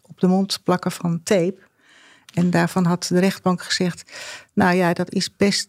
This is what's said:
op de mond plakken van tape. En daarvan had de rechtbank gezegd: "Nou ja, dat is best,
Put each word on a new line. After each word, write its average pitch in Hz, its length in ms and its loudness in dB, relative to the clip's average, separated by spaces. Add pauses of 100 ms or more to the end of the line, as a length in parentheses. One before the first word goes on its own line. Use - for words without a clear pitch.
op - 180 -20
de 190 60 4
mond 190 380 0
plakken 180 280 -2
van 170 300 -4
tape. 190 440 0 (680)
En 175 160 2
daarvan 170 340 0
had 175 240 0
de 180 100 2
rechtbank 185 440 0
gezegd: - 500 -4 (420)
"Nou 185 200 4
ja, 180 180 2
dat 175 200 -4
is - 240 -4
best, - 320 0